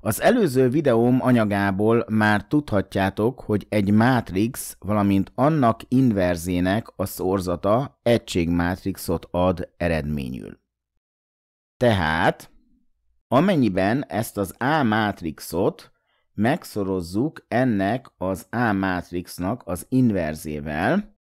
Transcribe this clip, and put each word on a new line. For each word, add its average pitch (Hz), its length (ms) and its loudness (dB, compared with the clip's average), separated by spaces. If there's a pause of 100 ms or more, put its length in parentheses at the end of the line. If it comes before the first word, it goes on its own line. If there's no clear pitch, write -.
Az 107 160 -2
előző 143 480 4
videóm 123 540 4
anyagából 107 840 2
már 107 380 2
tudhatjátok, 104 920 0
hogy 104 280 -4
egy 104 220 0
mátrix, 110 880 0
valamint 101 560 0
annak 131 540 2
inverzének 92 1080 0
a 95 100 -4
szorzata 95 960 -2
egységmátrixot 87 1300 -2
ad 87 460 -2
eredményül. 71 840 -6 (1160)
Tehát, 95 760 0 (800)
amennyiben 123 760 2
ezt 107 320 -6
az 98 220 -4
A 147 240 0
mátrixot 107 1080 -2 (420)
megszorozzuk 98 1120 -4
ennek 113 720 -2
az 92 320 -6
A 113 220 0
mátrixnak 92 960 -4
az 87 220 -8
inverzével 82 1400 -2